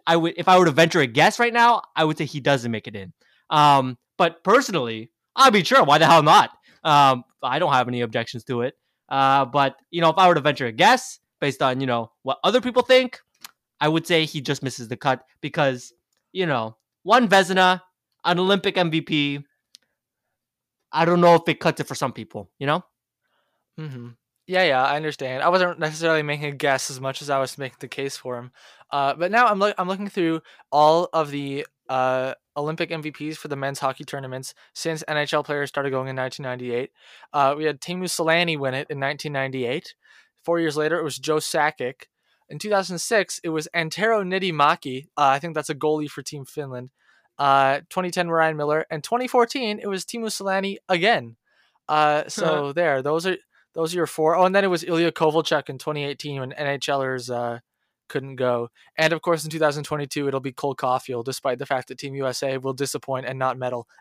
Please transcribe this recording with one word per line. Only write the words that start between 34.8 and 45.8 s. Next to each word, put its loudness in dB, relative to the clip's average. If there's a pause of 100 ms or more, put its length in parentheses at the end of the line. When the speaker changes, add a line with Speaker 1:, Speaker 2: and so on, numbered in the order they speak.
Speaker 2:
N -4
H -2
L 0
players -4
started -4
going -4
in -8
nineteen -8
ninety-eight. -6 (420)
Uh, 2
we -6
had -2
Teemu -8
Selanne 0
win -4
it -8
in -8
nineteen -6
ninety-eight. -6 (500)
Four 0
years -2
later, 0
it -4
was -6
Joe -2
Sakic. -4 (420)
In -14
two -10
thousand 0
six, -2
it -4
was -4
Antero 0
Niittymaki. 0 (120)
Uh, 4
I 2
think -8
that's -6
a -4
goalie -2